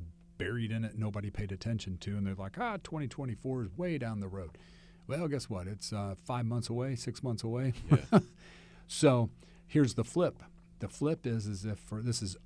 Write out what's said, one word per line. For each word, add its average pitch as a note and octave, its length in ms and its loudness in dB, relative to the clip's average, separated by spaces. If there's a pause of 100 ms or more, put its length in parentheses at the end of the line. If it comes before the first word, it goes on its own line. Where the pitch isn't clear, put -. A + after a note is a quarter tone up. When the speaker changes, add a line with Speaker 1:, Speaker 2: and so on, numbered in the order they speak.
(360)
Speaker 1:
buried A2 340 -2
in A2+ 140 0
it, G#2 140 -4
nobody G#2 320 -2
paid G2 200 -4
attention G2 480 -2
to, G2+ 180 -4
and G2+ 100 2
they're G2 80 0
like, G2 240 -6
"Ah, A#3 240 0
twenty D3+ 260 -4
twenty-four C3 540 -2
is G2+ 60 -2 (100)
way F3 180 0
down A2+ 240 -2
the G2 80 -4
road." F#2 300 -8 (480)
Well, D#3+ 220 -2
guess C#3 200 -2
what? F#2 180 -4
It's, G2+ 280 -8
uh, G2+ 280 -2
five B2 220 -2
months A#2 240 -2
away, B2 280 -2
six - 260 -6
months A#2+ 200 -2
away. B2 300 0 (180)
Speaker 2:
Yeah. - 340 8
Speaker 1:
<laughs> - 60 -14 (600)
So B2+ 380 6 (380)
here's C#3+ 300 4
the A#2 60 2
flip. - 400 0 (360)
The G#2 100 -4
flip D3+ 380 0
is, A2+ 200 0
is G2+ 200 -4
if G#2 120 -4
for, G#2+ 220 -8
this A#2+ 220 0
is F#2 240 -4